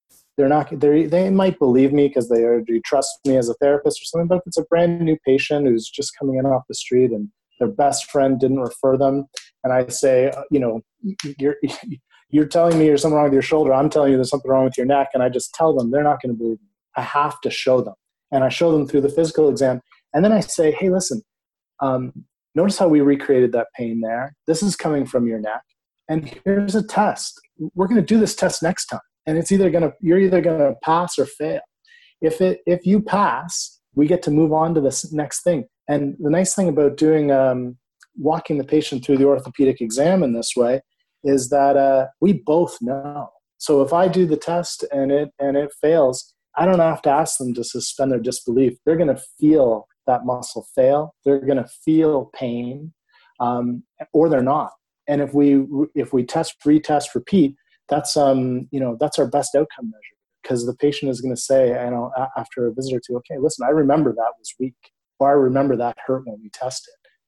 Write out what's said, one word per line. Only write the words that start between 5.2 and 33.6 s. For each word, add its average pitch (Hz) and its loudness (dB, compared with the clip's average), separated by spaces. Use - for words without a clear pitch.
patient 143 0
who's 113 0
just - -8
coming 135 -4
in 131 -2
off 131 0
the 117 -12
street 123 0
and 104 -6
their 120 0
best 139 -2
friend 135 2
didn't 131 0
refer 131 0
them, 139 0
and 127 0
I 127 2
say, 131 2
uh, 139 -10
you 147 2
know, 113 -2
"You're, 427 -2
<laughs> - -20
you're 147 2
telling 170 2
me 156 6
there's 143 4
something 156 2
wrong 147 4
with 139 2
your 135 4
shoulder, 147 2
I'm 147 2
telling 143 2
you 135 4
there's 131 0
something 139 -4
wrong 131 4
with 131 -2
your 123 0
neck," 139 2
and 127 0
I 127 2
just 123 -6
tell 160 2
them, 117 -2
they're 143 2
not 143 0
gonna 127 -6
believe 113 -6
me. - -20
I 127 -4
have 147 -4
to 120 -4
show 127 0
them. 101 -8
And 135 2
I 131 2
show 165 0
them 147 0
through 139 0
the 139 2
physical 156 2
exam. 127 0
And 165 2
then 214 4
I 208 2
say, 156 0
"Hey, 185 -2
listen, 180 -2
um, 131 -4
notice 196 0
how 190 2
we 151 6
recreated 139 2
that 117 -2
pain 113 -6
there? 120 -6
This 165 0
is 196 0
coming 147 -2
from 120 -2
your 113 -4
neck. 107 -8
And 156 -6
here's 196 0
a 214 2
test. - -4
We're 180 0
gonna 226 2
do 220 2
this 214 0
test - -2
next 170 -4
time. - -10
And 156 -2
it's 170 -2
either 196 4
gonna, 160 0
you're 175 4
either 185 4
gonna 151 2
pass 170 0
or 135 2
fail. 151 -6
If 160 0
it, 185 0
if 175 0
you 202 4
pass, 170 -4